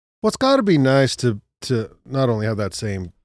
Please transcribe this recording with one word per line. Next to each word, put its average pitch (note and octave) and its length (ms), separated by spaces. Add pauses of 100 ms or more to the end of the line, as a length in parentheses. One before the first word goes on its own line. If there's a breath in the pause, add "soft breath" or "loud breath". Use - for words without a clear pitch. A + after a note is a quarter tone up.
(220)
Well, G#3+ 60
it's - 80
gotta C4 260
be F#3+ 160
nice C3+ 380
to, A2 240 (220)
to A2+ 280 (160)
not C3+ 240
only G#2+ 160
have A2 120
that G2+ 160
same F#2+ 380 (120)